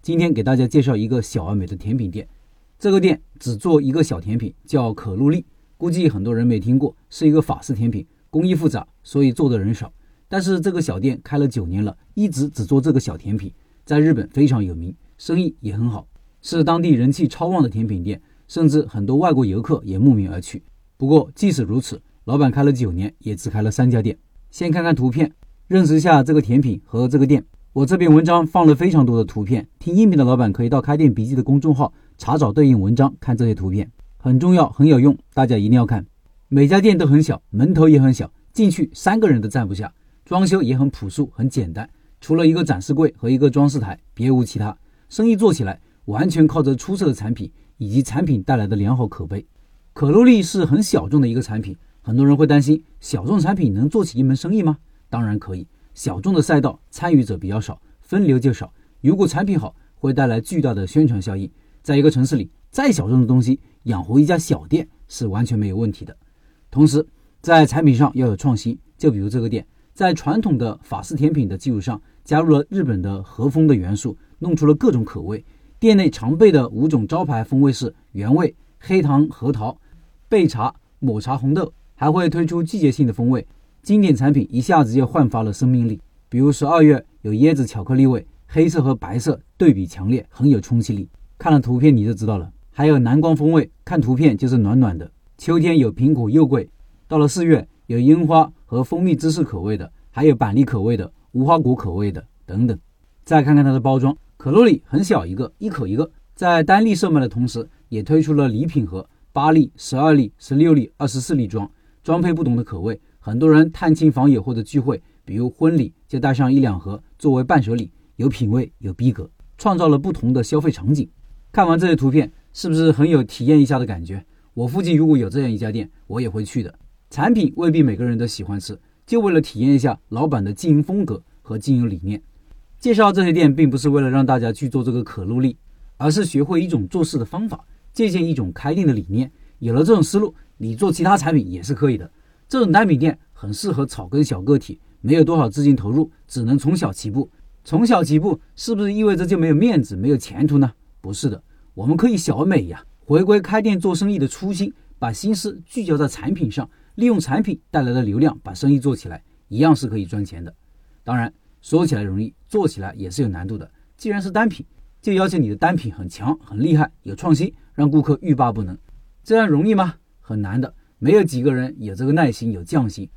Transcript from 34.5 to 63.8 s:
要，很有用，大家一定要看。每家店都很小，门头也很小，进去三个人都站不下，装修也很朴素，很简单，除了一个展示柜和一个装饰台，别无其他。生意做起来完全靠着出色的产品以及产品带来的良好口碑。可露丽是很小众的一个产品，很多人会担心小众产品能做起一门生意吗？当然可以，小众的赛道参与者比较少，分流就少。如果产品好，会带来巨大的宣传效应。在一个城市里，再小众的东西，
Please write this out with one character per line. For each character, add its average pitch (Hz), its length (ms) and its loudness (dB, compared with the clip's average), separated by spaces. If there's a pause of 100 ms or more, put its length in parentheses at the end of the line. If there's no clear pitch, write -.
要， 165 160 4
很 147 180 4
有 143 100 6
用， 139 180 4 (180)
大 131 120 2
家 117 100 0
一 104 120 0
定 117 40 4
要 120 140 4
看。 101 180 -4 (440)
每 139 180 4
家 190 140 4
店 196 180 4
都 165 80 2
很 147 160 6
小， - 180 -2 (100)
门 127 220 2
头 160 160 6
也 147 120 8
很 135 120 4
小， - 200 -6 (200)
进 214 160 2
去 165 260 -2
三 214 260 0
个 214 80 4
人 127 120 4
都 107 80 -6
站 107 200 -2
不 98 60 -6
下， 92 180 -10 (320)
装 185 200 0
修 185 180 2
也 127 140 0
很 139 140 0
朴 - 180 -12
素， 139 240 -6
很 123 160 -4
简 95 240 -4
单， 98 160 -12 (320)
除 - 140 -2
了 170 100 2
一 160 80 6
个 170 120 0
展 95 180 -2
示 - 100 -6
柜 151 240 0
和 117 140 -4
一 131 80 2
个 143 100 4
装 143 200 2
饰 135 100 -2
台， 98 180 -8 (180)
别 123 160 -2
无 127 120 2
其 - 160 -6
他。 104 180 -6 (320)
生 220 200 0
意 226 80 4
做 196 160 2
起 123 100 -4
来 95 180 -8 (260)
完 131 220 -2
全 160 180 4
靠 156 160 0
着 135 120 2
出 180 220 -6
色 185 100 -2
的 131 80 0
产 107 180 -6
品 101 200 -8 (240)
以 101 140 -8
及 131 120 0
产 131 220 -4
品 127 180 -2
带 135 140 0
来 104 100 -2
的 101 80 -2
良 107 220 0
好 123 100 -2
口 95 200 -10
碑。 98 200 -10 (460)
可 143 180 -2
露 214 140 6
丽 233 180 6
是 175 220 -2
很 156 180 2
小 - 260 -2
众 143 120 2
的 127 80 2
一 117 60 -4
个 127 80 -2
产 107 180 -6
品， 95 160 -12 (240)
很 113 160 -4
多 139 100 4
人 143 100 6
会 151 100 4
担 143 140 4
心 151 220 2 (160)
小 - 260 -8
众 190 140 0
产 180 160 0
品 151 200 -2
能 120 140 0
做 196 160 -2
起 123 140 -8
一 131 40 0
门 135 120 2
生 165 180 -6
意 214 100 0
吗？ 156 160 -2 (320)
当 117 140 -4
然 104 140 -4
可 92 180 -12
以， 90 100 -12 (280)
小 - 260 -8
众 190 120 -2
的 165 80 2
赛 151 200 2
道 127 180 -4 (120)
参 175 220 -4
与 135 120 4
者 101 120 -8
比 90 120 -10
较 104 120 -4
少， - 200 -12 (200)
分 196 240 -2
流 135 140 2
就 123 140 0
少。 - 200 -10 (280)
如 156 160 2
果 185 100 2
产 170 180 -4
品 190 140 -2
好， 98 160 -8 (220)
会 135 160 -4
带 135 140 0
来 113 140 0
巨 165 200 -6
大 131 120 0
的 98 140 -6
宣 156 200 2
传 110 140 -2
效 95 160 -8
应。 98 140 -8 (320)
在 143 140 -2
一 143 60 4
个 151 80 6
城 127 140 0
市 139 120 -2
里， 101 120 -4 (220)
再 269 220 0
小 127 160 -2
众 127 120 2
的 120 60 2
东 127 160 2
西， 127 160 0 (260)